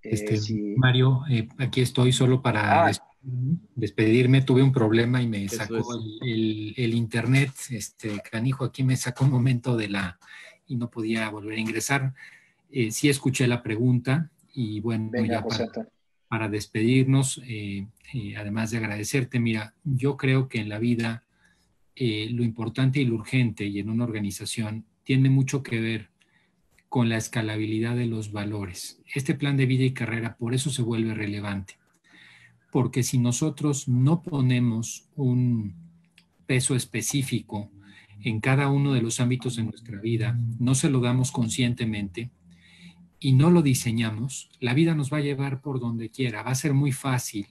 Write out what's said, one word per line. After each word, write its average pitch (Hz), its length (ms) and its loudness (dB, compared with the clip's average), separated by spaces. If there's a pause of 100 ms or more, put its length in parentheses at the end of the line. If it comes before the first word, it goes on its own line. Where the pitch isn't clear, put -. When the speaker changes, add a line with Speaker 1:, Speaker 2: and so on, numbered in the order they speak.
Speaker 1:
Eh, 110 100 -8
Speaker 2:
Este, 107 240 0
Speaker 1:
si 104 400 -2
Speaker 2:
Mario, 127 520 4
eh, 113 200 0 (100)
aquí 127 220 -2
estoy 127 320 4
solo 131 280 4
para 135 440 4
Speaker 1:
Ah. - 20 6
Speaker 2:
des-, - 160 0 (720)
despedirme. 123 680 4
Tuve 131 200 6
un 131 100 6
problema 117 500 4
y 120 40 0
me 104 180 -2
Speaker 3:
Eso 98 120 -4
Speaker 2:
sacó 110 220 -4
Speaker 3:
es. 107 80 -2 (360)
Speaker 2:
el, 127 60 -4
el, 107 480 -2
el 117 180 0
internet. 120 560 2 (200)
Este, 104 500 -8
canijo, 131 440 -4
aquí 131 200 -4
me 127 120 2
sacó 135 280 -2
un 139 60 6
momento 127 460 2
de 107 120 -2
la, 98 300 -4 (480)
y 127 100 -6
no 117 140 -4
podía 110 400 -4
volver 107 280 -8
a - 20 -4
ingresar. 131 540 -2 (560)
Eh, 127 200 -2
sí - 180 0
escuché 135 380 0
la 120 160 0
pregunta 127 680 0 (240)
y 107 260 -4
bueno, 110 300 -2
Speaker 1:
Venga, 113 240 0
Speaker 2:
ya 110 80 -2
Speaker 1:
José 113 160 -4
Speaker 2:
para, 113 100 -2
Speaker 1:
Antonio. - 220 -10 (380)
Speaker 2:
para 110 200 -4
despedirnos, 131 960 2
eh, 104 400 -8 (260)
eh, 104 240 -8
además 107 340 -4
de 117 80 -4
agradecerte, 110 640 -2
mira, 110 420 -2
yo 135 340 0
creo 131 320 2
que 113 120 -4
en 104 80 -6
la 107 100 -6
vida, 117 460 0 (720)
eh, 110 340 -2
lo 120 140 0
importante 120 560 0
y 135 40 2
lo 117 100 2
urgente 113 500 0
y 101 160 -4
en 101 80 -4
una 113 160 0
organización 107 800 -6 (180)
tiene 135 280 4
mucho 135 320 2
que 117 180 -2
ver 113 300 -4 (800)
con 120 200 2
la 113 80 0
escalabilidad 110 800 -2
de 120 100 0
los 110 240 -4
valores. 104 720 -8 (120)
Este 139 200 -2
plan 139 220 0
de 135 100 4
vida 131 180 2
y 131 100 2
carrera 113 420 -4
por 117 180 -4
eso 131 160 0
se 127 120 -2
vuelve 113 320 0
relevante, 101 600 -6 (960)
porque 131 320 2
si 127 160 0
nosotros 143 720 0
no 135 340 4
ponemos 123 960 0
un 123 580 0 (720)
peso 131 300 0
específico 120 920 -4 (520)
en 107 180 -2
cada 135 280 2
uno 139 240 2
de 120 100 2
los 113 180 -4
ámbitos 123 360 0
de 113 80 -2
nuestra - 360 -10
vida, 117 380 -2 (200)
no 127 160 2
se 147 160 2
lo 131 100 2
damos 123 320 2
conscientemente 113 1000 -2 (880)
y 135 140 2
no 139 180 8
lo 175 120 8
diseñamos, 117 880 0 (100)
la 127 140 -2
vida 165 200 4
nos 143 180 -2
va 151 60 0
a 147 40 0
llevar 139 380 -4
por 131 200 -4
donde 117 300 -4
quiera. 113 320 -4
Va 123 80 -6
a 131 40 2
ser 139 200 0
muy 139 180 2
fácil - 580 -4